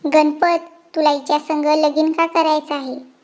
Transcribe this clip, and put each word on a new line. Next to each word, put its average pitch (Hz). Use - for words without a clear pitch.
गणपत, 311
तुला 302
हिच्या 285
संग 302
लगीन 302
का 330
करायचं 311
आहे? 262